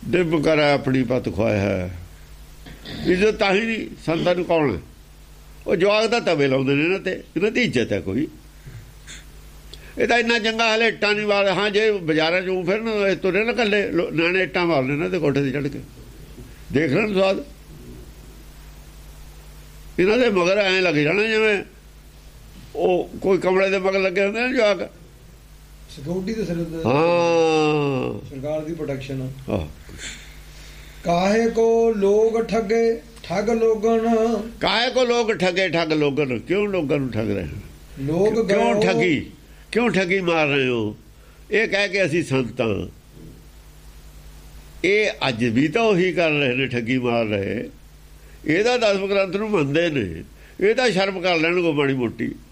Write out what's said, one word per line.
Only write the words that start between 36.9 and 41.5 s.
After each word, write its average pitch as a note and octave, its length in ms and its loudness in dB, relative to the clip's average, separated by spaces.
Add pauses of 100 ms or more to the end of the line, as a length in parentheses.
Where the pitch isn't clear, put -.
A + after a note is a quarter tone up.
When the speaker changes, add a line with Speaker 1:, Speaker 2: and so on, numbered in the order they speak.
Speaker 1:
ਨੂੰ C3 140 -2
ਠੱਗ G#2+ 200 -2
ਰਹੇ G2 120 -2
ਹਨ? C#2+ 160 -8 (400)
Speaker 2:
ਲੋਗ F#3 480 0
Speaker 1:
ਕਿਉਂ G3+ 280 2
Speaker 2:
ਗਏ G#3 120 2
Speaker 1:
ਠੱਗੀ? F3 440 0 (400)
ਕਿਉਂ A#3 180 2
ਠੱਗੀ F#3+ 320 0
ਮਾਰ E3 260 2
ਰਹੇ C#3 200 2
ਹੋ? A2 300 -2 (540)